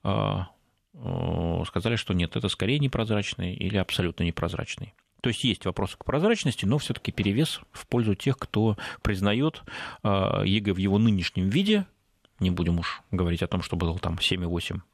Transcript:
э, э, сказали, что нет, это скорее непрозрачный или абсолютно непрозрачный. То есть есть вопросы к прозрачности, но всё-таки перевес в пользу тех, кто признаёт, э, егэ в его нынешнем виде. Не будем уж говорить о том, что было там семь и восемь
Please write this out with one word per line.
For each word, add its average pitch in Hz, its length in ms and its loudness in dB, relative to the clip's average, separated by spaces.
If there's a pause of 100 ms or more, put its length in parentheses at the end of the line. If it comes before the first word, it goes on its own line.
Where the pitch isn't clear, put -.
э, 101 340 0 (540)
э, 85 720 -2
сказали, 113 300 -2
что - 180 -2
нет, 87 220 0
это 110 120 -2
скорее 117 320 0
непрозрачный 107 720 -2
или 98 220 -2
абсолютно 90 480 0
непрозрачный. 85 720 -4 (260)
То - 80 0
есть - 160 -2
есть 117 200 0
вопросы 95 320 -2
к - 80 -18
прозрачности, 160 600 0
но 120 140 2
всё-таки - 340 -4
перевес 107 480 0 (100)
в - 160 -16
пользу 110 300 2
тех, 139 200 0
кто 107 400 0 (260)
признаёт, 104 600 0 (400)
э, 98 420 2
егэ 101 280 2
в 90 60 0
его 98 200 4
нынешнем 98 500 2
виде. 196 380 2 (540)
Не 92 100 4
будем 87 300 2
уж - 220 -8 (100)
говорить 87 300 0
о 87 40 0
том, 90 160 -2
что - 140 -4
было 85 220 0
там 85 220 -4
семь 90 220 0
и 87 40 -2
восемь 85 340 -2 (140)